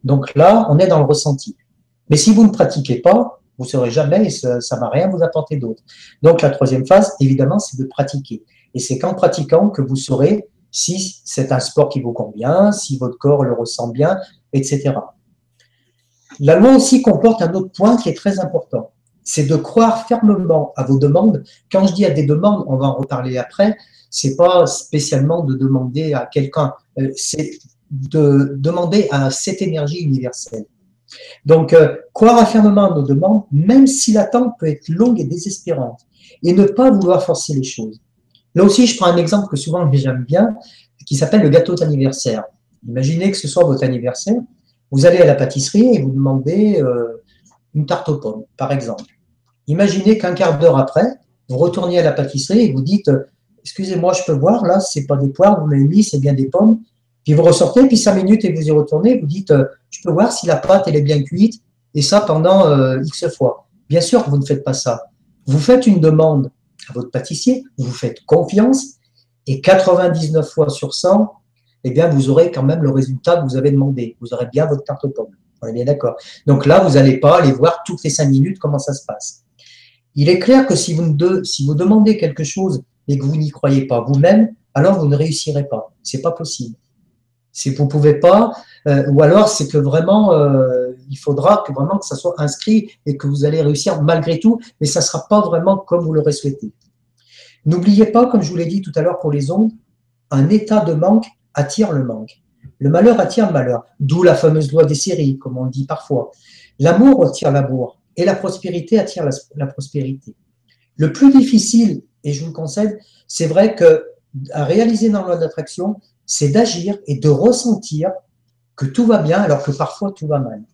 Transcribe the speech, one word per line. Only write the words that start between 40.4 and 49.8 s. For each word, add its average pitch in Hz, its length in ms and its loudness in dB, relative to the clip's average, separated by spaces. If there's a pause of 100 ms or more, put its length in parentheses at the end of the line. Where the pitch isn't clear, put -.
qui 143 120 -6
s'appelle 196 240 2
le 156 80 2
gâteau 170 260 2
d'anniversaire. 135 680 -2 (440)
Imaginez 147 440 -2
que 190 60 -6
ce 147 120 -8
soit 175 160 2
votre 139 180 -2
anniversaire, 127 580 -4 (500)
vous 135 140 2
allez 175 120 8
à 170 80 8
la 143 100 4
pâtisserie 202 580 0
et 160 80 0
vous 135 100 -2
demandez, 143 680 0
euh, 120 400 -4 (520)
une 151 120 -2
tarte 170 220 -6
aux 147 120 -2
pommes, 110 260 -10 (100)
par 135 160 -6
exemple. 117 320 -8 (640)
Imaginez 196 500 2